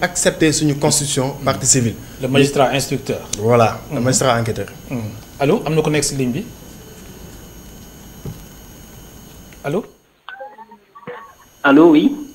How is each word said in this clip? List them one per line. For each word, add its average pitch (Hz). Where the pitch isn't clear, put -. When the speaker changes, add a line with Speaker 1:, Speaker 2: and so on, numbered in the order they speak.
Speaker 1:
accepter 170
suñu 151
constitution, 139
partie 131
civile. 117
Speaker 2:
Le 131
magistrat 135
instructeur. 131
Speaker 1:
Voilà, 113
le 143
Speaker 2:
Mhm. 120
Speaker 1:
magistrat 127
enquêteur. 107
Speaker 2:
Mhm. 127
Allô, 147
am 160
na 156
ku 156
nekk 147
ci 143
ligne 127
bi. 180
Allô? 160
Speaker 3:
Allô, 151
oui. 160